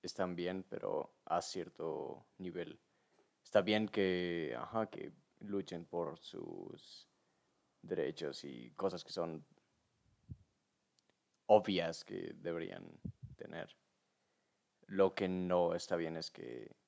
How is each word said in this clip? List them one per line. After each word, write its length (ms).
están 340
bien, 320
pero 460
a 180
cierto 840
nivel. 420
Está 180
bien 280
que, 680
ajá, 320
que 240
luchen 440
por 340
sus 880
derechos 600
y 280
cosas 320
que 80
son 320
obvias 580
que 320
deberían 480
tener. 400
Lo 280
que 140
no 460
está 220
bien 200
es 140
que 460